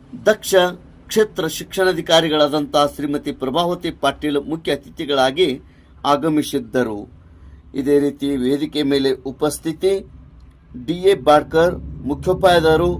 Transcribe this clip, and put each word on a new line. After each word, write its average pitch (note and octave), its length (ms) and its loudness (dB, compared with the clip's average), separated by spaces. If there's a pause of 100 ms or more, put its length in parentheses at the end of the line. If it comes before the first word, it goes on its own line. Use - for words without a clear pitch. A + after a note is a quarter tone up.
(260)
ದಕ್ಷ G#3+ 300 0 (520)
ಕ್ಷೇತ್ರ G#3+ 400 0
ಶಿಕ್ಷಣಾಧಿಕಾರಿಗಳಾದಂಥ D#3+ 1300 0 (200)
ಶ್ರೀಮತಿ C#3+ 360 -6
ಪ್ರಭಾವತಿ E3+ 600 -4
ಪಾಟೀಲ್ D3 480 -2 (100)
ಮುಖ್ಯ D#3+ 240 -4
ಅತಿಥಿಗಳಾಗಿ C#3 880 -2 (440)
ಆಗಮಿಸಿದ್ದರು. C3 920 0 (760)
ಇದೇ C#3+ 240 2
ರೀತಿ C#3+ 380 -2
ವೇದಿಕೆ C#3+ 460 -2
ಮೇಲೆ C#3 280 0
ಉಪಸ್ಥಿತಿ D3+ 840 -4 (920)
ಡಿ D#3 80 -2
ಎ F#3 200 4 (140)
ಬಾಡ್ಕರ್, D#3+ 480 4 (340)
ಮುಖ್ಯೋಪಾಧ್ಯಾಯರು, F3 920 2